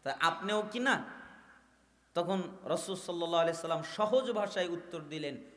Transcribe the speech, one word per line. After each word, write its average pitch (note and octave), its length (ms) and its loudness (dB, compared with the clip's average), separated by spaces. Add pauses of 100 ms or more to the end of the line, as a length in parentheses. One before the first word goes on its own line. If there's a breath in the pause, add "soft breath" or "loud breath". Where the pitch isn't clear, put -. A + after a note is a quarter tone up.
তা C3+ 180 -2
আপনিও F#3+ 420 2
কি G#3+ 160 -4
না?" B3 380 2 (960)
তখন F3+ 280 2 (220)
রাসূল F#3 320 -2
সাল্লাল্লাহু E3+ 460 2
আলাইহি E3 180 2
সাল্লাম D#3+ 220 -2
সহজ A#3+ 480 2
ভাষায় G3+ 380 0
উত্তর E3+ 320 -6
দিলেন D3 440 -6 (120)